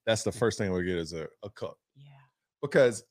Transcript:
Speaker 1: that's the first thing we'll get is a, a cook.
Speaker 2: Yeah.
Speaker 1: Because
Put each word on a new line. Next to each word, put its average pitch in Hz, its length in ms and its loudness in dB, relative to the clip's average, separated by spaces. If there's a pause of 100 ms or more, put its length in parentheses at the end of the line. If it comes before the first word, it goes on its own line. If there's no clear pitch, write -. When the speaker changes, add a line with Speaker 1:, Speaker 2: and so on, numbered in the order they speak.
Speaker 1:
that's 113 180 2
the 101 100 0
first 113 240 0
thing 98 140 0
we'll 90 100 0
get 90 160 -2
is 82 160 -6
a, 80 140 -8 (140)
a 104 80 -14
cook. - 280 -12 (180)
Speaker 2:
Yeah. 139 80 -20 (580)
Speaker 1:
Because 120 500 4